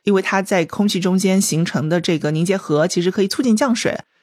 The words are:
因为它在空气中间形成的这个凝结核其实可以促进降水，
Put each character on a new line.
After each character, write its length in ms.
因 100
为 80
它 180
在 240
空 240
气 100
中 200
间 200
形 240
成 240
的 140
这 180
个 120
凝 120
结 140
核 320
其 140
实 80
可 120
以 60
促 140
进 140
降 180
水， 240